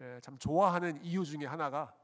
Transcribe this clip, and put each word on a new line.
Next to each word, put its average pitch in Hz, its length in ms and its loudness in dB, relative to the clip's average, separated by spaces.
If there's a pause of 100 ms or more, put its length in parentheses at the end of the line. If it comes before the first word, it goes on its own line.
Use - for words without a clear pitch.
예, 123 200 -12
참 135 160 -16
좋아하는 175 680 2
이유 175 200 0
중에 147 240 -4
하나가, 143 440 -2 (120)